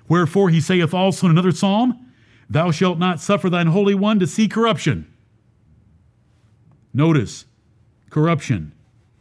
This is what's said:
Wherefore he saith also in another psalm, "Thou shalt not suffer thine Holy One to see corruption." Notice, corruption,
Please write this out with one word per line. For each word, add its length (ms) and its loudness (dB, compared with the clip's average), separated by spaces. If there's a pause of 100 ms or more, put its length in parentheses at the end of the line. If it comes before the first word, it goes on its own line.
Wherefore 440 2
he 100 2
saith 320 0
also 320 0
in 60 4
another 200 2
psalm, 460 0 (500)
"Thou 220 0
shalt 300 0
not 200 -2
suffer 300 -2
thine 160 0
Holy 300 2
One 240 0
to 80 0
see 200 0
corruption." 600 -2 (1900)
Notice, 520 0 (640)
corruption, 640 -2 (480)